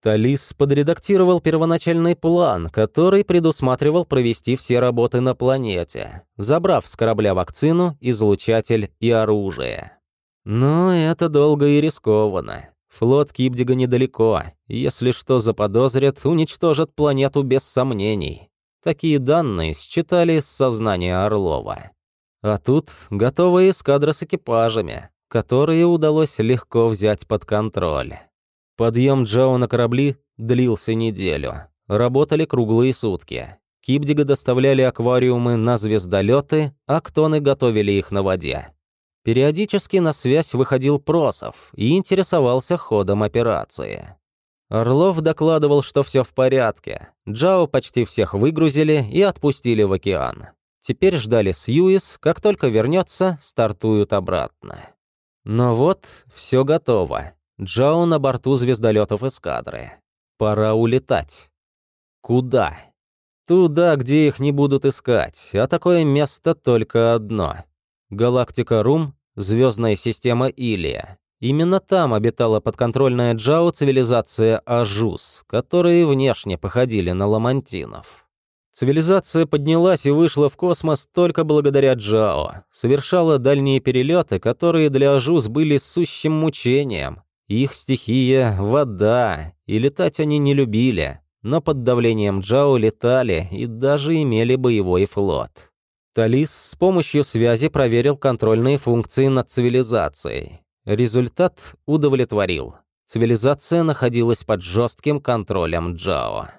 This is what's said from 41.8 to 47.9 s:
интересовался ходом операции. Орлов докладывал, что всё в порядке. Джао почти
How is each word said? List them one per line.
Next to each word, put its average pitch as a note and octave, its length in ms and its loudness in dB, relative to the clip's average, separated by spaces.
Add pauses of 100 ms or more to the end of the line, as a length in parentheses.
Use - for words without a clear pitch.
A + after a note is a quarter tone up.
интересовался F3 800 0
ходом G2+ 460 0
операции. C2 920 -4 (520)
Орлов C#3 520 0
докладывал, D#3 600 2
что - 200 -2
всё C3 220 0
в - 100 -16
порядке. C3 760 -2 (180)
Джао E3 380 2
почти - 380 -2